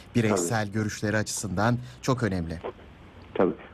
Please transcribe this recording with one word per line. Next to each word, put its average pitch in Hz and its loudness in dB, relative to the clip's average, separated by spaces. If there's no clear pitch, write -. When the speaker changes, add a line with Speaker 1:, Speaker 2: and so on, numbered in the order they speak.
Speaker 1:
bireysel 107 2
Speaker 2:
Tabii. 101 -8
Speaker 1:
görüşleri 107 0
açısından 104 0
çok 123 0
önemli. 87 -2
Speaker 2:
Tabii. 90 4